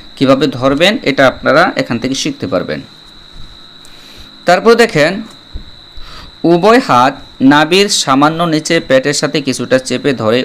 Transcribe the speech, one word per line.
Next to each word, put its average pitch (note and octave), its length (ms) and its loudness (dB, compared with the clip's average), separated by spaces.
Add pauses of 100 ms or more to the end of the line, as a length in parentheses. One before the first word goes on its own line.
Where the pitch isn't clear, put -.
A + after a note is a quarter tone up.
(160)
কিভাবে C3+ 300 2
ধরবেন, C#3 560 0
এটা C3+ 240 2
আপনারা C3 500 2
এখান B2 220 -4
থেকে C3 160 -4
শিখতে C3+ 320 -6
পারবেন। F2 340 -4 (1600)
তারপর F#3 300 4
দেখেন, G#3 480 0 (1200)
উভয় F3 340 2
হাত C3+ 440 0 (180)
নাভির D#3 480 4
সামান্য D3+ 560 0
নিচে D#3+ 360 -2
পেটের C3+ 320 0
সাথে D3 280 -2
কিছুটা B2+ 380 0
চেপে B2+ 340 -2
ধরে A#2 320 0